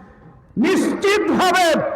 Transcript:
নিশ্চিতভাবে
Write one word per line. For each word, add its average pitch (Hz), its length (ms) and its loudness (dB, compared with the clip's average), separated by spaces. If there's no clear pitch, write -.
নিশ্চিতভাবে 370 1040 0